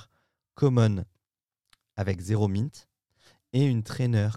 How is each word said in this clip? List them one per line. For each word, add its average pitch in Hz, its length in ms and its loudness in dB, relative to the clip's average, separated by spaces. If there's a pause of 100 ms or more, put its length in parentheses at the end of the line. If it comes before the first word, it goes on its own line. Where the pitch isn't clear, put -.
(540)
common 113 500 2 (920)
avec 95 240 -2
zéro 104 280 0
mint 104 400 -4 (640)
et 131 120 2
une 117 200 0
trainer 117 520 0